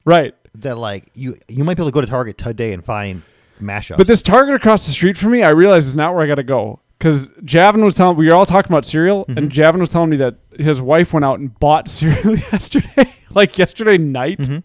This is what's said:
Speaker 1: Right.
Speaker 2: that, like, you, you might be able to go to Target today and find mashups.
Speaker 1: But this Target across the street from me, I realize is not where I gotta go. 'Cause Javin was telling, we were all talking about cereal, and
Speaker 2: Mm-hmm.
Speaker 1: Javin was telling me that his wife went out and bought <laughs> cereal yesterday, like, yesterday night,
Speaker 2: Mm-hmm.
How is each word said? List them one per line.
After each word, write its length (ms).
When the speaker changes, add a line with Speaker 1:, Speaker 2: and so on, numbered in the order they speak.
Speaker 1:
Right. 280
Speaker 2:
that, 240
like, 360
you, 220
you 160
might 120
be 60
able 80
to 40
go 60
to 60
Target 320
today 340
and 100
find 400
mashups. 380
Speaker 1:
But 80
this 160
Target 320
across 320
the 60
street 260
from 140
me, 100
I 80
realize 360
is 100
not 180
where 100
I 20
gotta 160
go. 380
'Cause 300
Javin 400
was 100
telling, 220
we 100
were 80
all 120
talking 260
about 140
cereal, 420
and 80
Speaker 2:
Mm-hmm. 100
Speaker 1:
Javin 200
was 100
telling 200
me 60
that 200
his 220
wife 320
went 120
out 140
and 220
bought 280
<laughs> 20
cereal 460
yesterday, 800
like, 240
yesterday 400
night, 400
Speaker 2:
Mm-hmm. 260